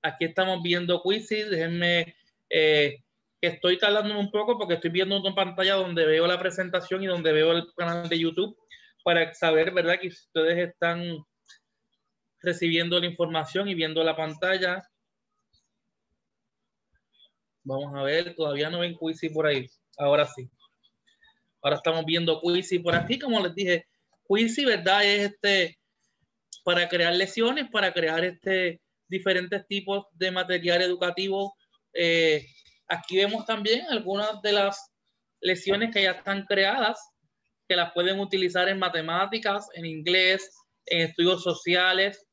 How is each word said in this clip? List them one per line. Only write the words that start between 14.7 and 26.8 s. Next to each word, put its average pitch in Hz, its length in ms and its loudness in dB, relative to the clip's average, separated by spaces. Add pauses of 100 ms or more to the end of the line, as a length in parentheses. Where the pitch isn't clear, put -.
Vamos 139 320 -6
a 139 80 -4
ver, 170 320 -2
todavía 147 340 -2
no 175 100 -6
ven 175 160 -4
Quizy 160 340 -6
por 156 180 0
ahí. 131 200 0 (300)
Ahora 147 300 4
sí. 127 220 -16 (1120)
Ahora 143 140 2
estamos 165 280 0
viendo 160 340 0
Quizy 180 380 0
por 170 160 0
aquí. 170 240 0
Como 240 220 0
les 175 160 -2
dije, 180 320 0 (400)
Quizy, 226 380 2
¿verdad? 196 380 4
Es, 202 280 2
este, 190 480 0 (840)
para 175 240 2